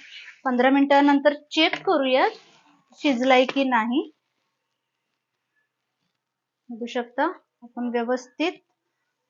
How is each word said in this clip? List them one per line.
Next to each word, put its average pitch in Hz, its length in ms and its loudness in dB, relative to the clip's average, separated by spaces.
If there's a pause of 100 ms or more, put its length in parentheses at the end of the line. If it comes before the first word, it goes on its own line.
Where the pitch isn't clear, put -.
(440)
पंधरा 254 260 2
मिनिटानंतर 285 600 4
चेक 311 540 -2
करूया 285 420 2 (720)
शिजलाय 262 460 2
की 277 200 -2
नाही. 247 460 -2 (2500)
बघू 233 180 -12
शकता, 240 380 -6 (380)
आपण 240 260 -10
व्यवस्थित 254 640 -4 (760)